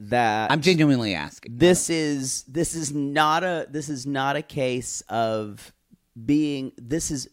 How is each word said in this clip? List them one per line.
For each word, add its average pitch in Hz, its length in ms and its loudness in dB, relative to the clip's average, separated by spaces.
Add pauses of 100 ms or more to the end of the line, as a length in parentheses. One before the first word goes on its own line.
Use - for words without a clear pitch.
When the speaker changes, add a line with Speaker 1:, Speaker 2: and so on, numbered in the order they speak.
Speaker 1:
that 107 500 2
Speaker 2:
I'm 151 100 2
genuinely 143 540 4
asking. 82 440 -8
Speaker 1:
This 175 320 6
is, 147 540 -2
this 151 300 -4
is 147 200 -4
not 151 480 0
a, 175 280 -4
this 143 180 -8
is 135 180 -8
not 139 300 -2
a 156 60 -4
case 127 680 -4
of 110 640 -4 (520)
being, 143 540 0
this 135 320 -4
is, 131 220 -6